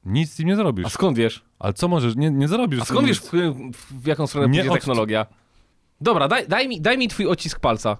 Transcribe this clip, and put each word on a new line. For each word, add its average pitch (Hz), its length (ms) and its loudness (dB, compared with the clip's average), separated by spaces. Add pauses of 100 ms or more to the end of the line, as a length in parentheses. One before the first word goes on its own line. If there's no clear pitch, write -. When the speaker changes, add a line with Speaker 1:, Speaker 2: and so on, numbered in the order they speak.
Speaker 1:
Nic 143 280 0
z - 60 -12
nim 160 100 -2
nie 190 80 2
zrobisz. 127 300 0
Speaker 2:
A - 20 -6
skąd 170 300 0
wiesz? 113 260 0 (140)
Speaker 1:
Ale 98 160 -2
co - 140 -2
możesz? 120 280 0
Nie, 151 140 2
nie 139 180 2
zrobisz 180 320 0
Speaker 2:
A 113 40 -4
Speaker 1:
z - 40 -6
Speaker 2:
skąd 135 120 2
Speaker 1:
nim 285 80 4
Speaker 2:
wiesz, - 240 -2
Speaker 1:
nic. 139 440 -2
Speaker 2:
w, - 0 -
w, 135 260 -18
w 127 40 -16
jaką 151 200 0
stronę 139 220 0
Speaker 1:
Nie 139 100 4
Speaker 2:
pójdzie 135 140 0
Speaker 1:
od- 151 60 2
Speaker 2:
technologia? 110 480 0 (760)
Dobra, 151 280 2
daj, 240 200 0
daj 240 200 0
mi, 240 120 -6
daj 226 180 2
mi 247 100 0
twój 202 180 -2
odcisk 170 340 -2
palca. 113 400 0